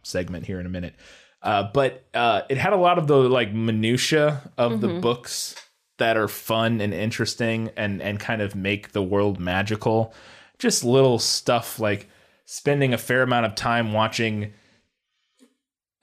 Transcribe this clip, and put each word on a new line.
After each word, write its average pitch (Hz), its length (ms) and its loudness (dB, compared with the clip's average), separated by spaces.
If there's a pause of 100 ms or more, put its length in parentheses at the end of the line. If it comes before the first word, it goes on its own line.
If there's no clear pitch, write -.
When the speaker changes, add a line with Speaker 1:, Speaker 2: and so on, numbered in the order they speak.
Speaker 1:
segment 90 420 -6
here 92 140 -8
in 90 60 -8
a 90 40 -10
minute. 90 260 -8 (460)
Uh, 101 320 0
but, 135 400 0
uh, 117 360 2
it 135 80 -2
had 185 160 0
a 196 40 4
lot 175 200 4
of 160 100 -2
the, 147 80 6
like, 123 380 4
minutia 120 880 0 (160)
of 117 240 0
the 104 60 2
Speaker 2:
Mm-hmm. - 140 -2
Speaker 1:
books - 540 -4 (440)
that 113 180 4
are 107 100 2
fun 113 540 0
and 104 120 -2
interesting 113 840 -2
and, 101 240 -4
and 101 180 -4
kind 110 220 -4
of 101 140 -4
make 101 360 -4
the 101 120 -2
world 101 360 0
magical. 104 760 -2 (460)
Just - 240 0
little 123 360 4
stuff - 600 -2
like 104 300 -2 (360)
spending 143 480 0
a 113 40 0
fair 127 240 0
amount 123 240 2
of 104 100 -2
time 117 380 0
watching, 107 600 -2 (1500)